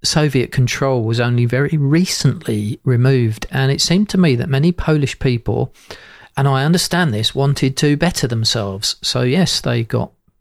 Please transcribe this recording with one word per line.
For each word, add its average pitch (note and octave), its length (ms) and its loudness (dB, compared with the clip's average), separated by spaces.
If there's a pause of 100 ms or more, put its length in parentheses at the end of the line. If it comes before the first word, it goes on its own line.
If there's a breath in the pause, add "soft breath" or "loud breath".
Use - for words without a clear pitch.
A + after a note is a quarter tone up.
Soviet C#3 460 0
control B2+ 540 0
was A2+ 160 0
only A#2+ 240 0
very C3+ 320 0
recently C#3 1080 0
removed, B2 680 2
and C3+ 200 0
it C#3+ 100 -2
seemed G3 300 0
to F#3+ 80 0
me D#3+ 180 4
that A#2+ 120 -4
many C#3+ 240 2
Polish D3+ 480 0
people, B2 520 -2 (640 loud breath)
and C#3 120 2
I C3+ 160 2
understand E3+ 500 0
this, G#2+ 200 -2
wanted C3+ 440 0
to D3 180 2
better E3+ 300 0
themselves. A2 760 -2
So B2+ 200 -2
yes, D#3 380 0
they A#2+ 240 -2
got A#2 280 -4 (280)